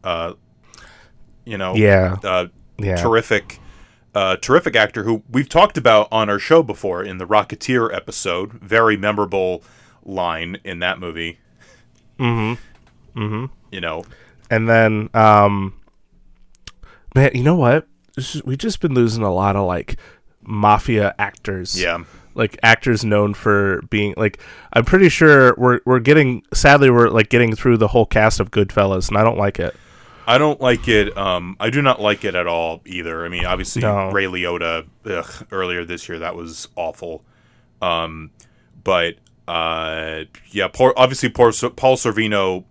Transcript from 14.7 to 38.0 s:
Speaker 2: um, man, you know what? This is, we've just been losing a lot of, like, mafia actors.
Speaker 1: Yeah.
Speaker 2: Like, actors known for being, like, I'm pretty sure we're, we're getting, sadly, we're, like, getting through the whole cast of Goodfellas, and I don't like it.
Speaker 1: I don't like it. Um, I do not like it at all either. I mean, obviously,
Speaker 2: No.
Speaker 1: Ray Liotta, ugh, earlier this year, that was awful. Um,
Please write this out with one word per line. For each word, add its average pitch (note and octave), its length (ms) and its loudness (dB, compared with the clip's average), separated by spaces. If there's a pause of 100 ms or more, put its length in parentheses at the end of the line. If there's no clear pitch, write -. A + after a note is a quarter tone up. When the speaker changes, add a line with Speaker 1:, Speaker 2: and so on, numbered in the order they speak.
Speaker 2:
um, G2+ 600 4 (1400)
man, C3+ 200 4
you B2 80 -2
know D#3 140 2
what? C#3+ 300 2 (300)
This C3 200 -10
is, - 80 -12
we've C3+ 140 -6
just G#3+ 220 -6
been D3+ 140 -2
losing A#2 280 2
a G2 100 -2
lot G2 240 0
of, G2+ 100 -2
like, F2+ 300 -6 (460)
mafia G#2 760 0
actors. G2 640 -8
Speaker 1:
Yeah. E2+ 240 -2 (300)
Speaker 2:
Like, A2+ 280 -4
actors A2+ 420 2
known G#2 300 0
for G2+ 560 0
being, G#2 260 -2
like, G#2+ 240 -4 (320)
I'm A#2+ 120 2
pretty F#3 240 6
sure C#3 480 6
we're, B2 280 2
we're B2+ 160 2
getting, C3 420 4 (100)
sadly, C#3 380 6
we're, A#2+ 180 6
like, A2 200 2
getting A#2+ 260 2
through A#2+ 240 2
the G#2+ 100 2
whole A2+ 180 2
cast G#2+ 340 2
of F#2+ 100 -4
Goodfellas, G2 580 0
and G#2 100 -2
I G#2+ 60 4
don't A2+ 140 0
like G2+ 200 -2
it. F2 160 -6 (520)
Speaker 1:
I A#2+ 120 4
don't D3 220 0
like B2 260 0
it. G#2 300 0
Um, F#2 420 -6
I A2 120 -4
do C#3 120 -2
not C3 180 0
like G#2 240 -2
it F#2 120 -4
at F2 100 -2
all E2 380 -4
either. E2 400 -10
I E2+ 40 -10
mean, F2 160 -6
obviously, F#2 380 -4
Speaker 2:
No. G2+ 280 -2
Speaker 1:
Ray G2 160 0
Liotta, F2 600 -6 (200)
ugh, F2+ 440 -10
earlier F2+ 340 -6
this F2 240 -12
year, E2 120 -12
that F2 160 -8
was E2 400 -14
awful. E2 480 -12 (580)
Um, E2 480 -6 (540)